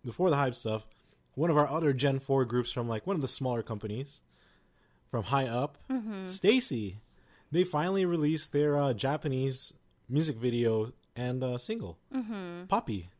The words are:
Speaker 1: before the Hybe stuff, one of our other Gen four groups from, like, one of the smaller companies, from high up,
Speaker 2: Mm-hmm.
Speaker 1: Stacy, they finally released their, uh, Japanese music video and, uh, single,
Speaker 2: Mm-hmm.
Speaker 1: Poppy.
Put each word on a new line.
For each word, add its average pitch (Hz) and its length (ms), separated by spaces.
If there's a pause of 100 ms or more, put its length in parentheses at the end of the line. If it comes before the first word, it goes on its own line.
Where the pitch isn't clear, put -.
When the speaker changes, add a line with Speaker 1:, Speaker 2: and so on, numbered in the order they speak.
Speaker 1:
before 165 260
the 151 60
Hybe 135 200
stuff, 110 300 (500)
one 156 140
of 151 80
our 147 100
other 147 260
Gen 135 260
four 135 240
groups 120 300
from, 117 160
like, 110 180
one 190 80
of 160 60
the 135 80
smaller 123 340
companies, 110 560 (880)
from 113 140
high 131 240
up, 123 300 (120)
Speaker 2:
Mm-hmm. 214 380
Speaker 1:
Stacy, 185 720 (520)
they 175 120
finally 180 420
released 160 460
their, 147 260
uh, 143 160
Japanese 131 800 (360)
music 147 260
video 117 560 (240)
and, 123 260
uh, 127 160
single, 123 400 (160)
Speaker 2:
Mm-hmm. 196 520
Speaker 1:
Poppy. 120 440 (100)